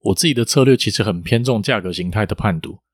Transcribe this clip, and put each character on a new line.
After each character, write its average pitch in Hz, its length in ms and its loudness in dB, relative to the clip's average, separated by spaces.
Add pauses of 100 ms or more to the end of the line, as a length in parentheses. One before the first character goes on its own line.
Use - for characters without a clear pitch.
我 104 140 0
自 - 120 0
己 147 80 2
的 117 100 0
策 131 200 2
略 131 120 6
其 - 140 -2
实 - 120 -2
很 90 200 -2
偏 117 220 0
重 120 180 0
价 113 180 -2
格 92 120 -6
形 90 180 -6
态 107 160 0
的 104 80 -4
判 87 260 -2
读 - 200 -16 (140)